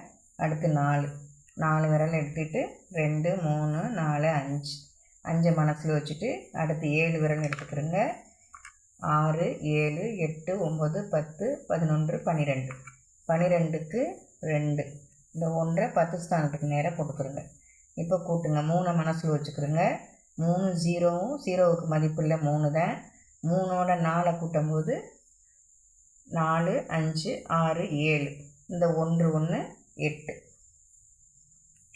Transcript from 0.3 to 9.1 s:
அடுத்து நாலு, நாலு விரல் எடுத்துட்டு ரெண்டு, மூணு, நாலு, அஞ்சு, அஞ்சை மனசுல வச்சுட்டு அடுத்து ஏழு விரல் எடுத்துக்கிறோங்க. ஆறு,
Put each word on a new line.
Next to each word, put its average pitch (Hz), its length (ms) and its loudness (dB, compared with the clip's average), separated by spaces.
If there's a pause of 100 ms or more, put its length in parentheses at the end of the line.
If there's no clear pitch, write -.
அடுத்து 156 320 0
நாலு, 143 420 2 (440)
நாலு 156 360 2
விரல் 156 220 2
எடுத்துட்டு 160 800 -4
ரெண்டு, 156 440 0
மூணு, 151 540 0
நாலு, 156 400 0
அஞ்சு, 143 420 -2 (500)
அஞ்சை 165 320 2
மனசுல 156 460 2
வச்சுட்டு 185 520 -6
அடுத்து 156 400 -2
ஏழு 160 280 2
விரல் 151 200 2
எடுத்துக்கிறோங்க. 156 720 -2 (880)
ஆறு, 156 640 0